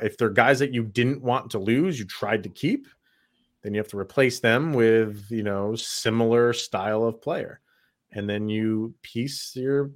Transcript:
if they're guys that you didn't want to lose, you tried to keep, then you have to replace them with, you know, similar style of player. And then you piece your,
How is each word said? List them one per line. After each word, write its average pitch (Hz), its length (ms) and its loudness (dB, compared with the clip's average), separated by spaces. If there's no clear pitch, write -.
if 107 140 -2
they're 113 120 2
guys 120 300 4
that 139 140 0
you 120 100 -2
didn't 123 380 0
want 123 300 -2
to 110 80 -4
lose, 135 380 0
you 110 60 -6
tried 104 400 -2
to 92 60 -8
keep, 214 380 -4
then 104 120 -6
you 104 60 0
have 104 80 -4
to 101 100 -10
replace 123 440 0
them 131 320 2
with, 113 560 4
you 113 120 -4
know, 101 320 -2
similar 117 760 2
style 107 540 -2
of 113 160 -2
player. - 400 -6
And 104 180 -6
then 104 200 -2
you 110 520 -2
piece - 540 -8
your, 139 400 -2